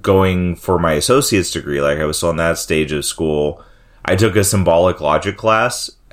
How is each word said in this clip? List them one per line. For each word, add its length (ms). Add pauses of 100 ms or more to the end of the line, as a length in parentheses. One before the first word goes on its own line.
going 540
for 240
my 140
associate's 580
degree, 280
like, 180
I 60
was 120
still 140
in 80
that 200
stage 320
of 140
school, 580 (420)
I 120
took 200
a 80
symbolic 580
logic 340
class. 540 (220)